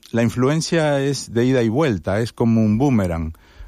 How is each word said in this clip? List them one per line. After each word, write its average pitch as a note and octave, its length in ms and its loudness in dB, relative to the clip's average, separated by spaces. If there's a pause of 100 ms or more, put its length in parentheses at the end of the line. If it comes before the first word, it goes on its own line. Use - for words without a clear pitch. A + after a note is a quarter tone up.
(120)
la A2+ 120 0
influencia C#3+ 760 0
es C#3 320 -6
de A#2 100 2
ida B2+ 200 2
y A2+ 40 2
vuelta, A2 540 0
es A#2 100 -4
como A2+ 300 2
un G#2+ 160 2
boomerang. F2+ 560 0 (340)